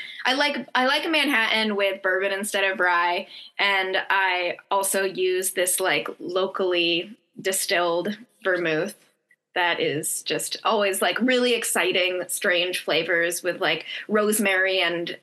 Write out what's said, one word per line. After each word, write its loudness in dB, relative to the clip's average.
I 4
like, 0
I 4
like 2
a -2
Manhattan 2
with 0
bourbon 0
instead -2
of 0
rye, 2
and 2
I 0
also 0
use 0
this, 0
like, 0
locally 0
distilled 0
vermouth 0
that 0
is -4
just -4
always, 0
like, 0
really 2
exciting, 0
strange 0
flavors 0
with, -2
like, 0
rosemary 2
and, -2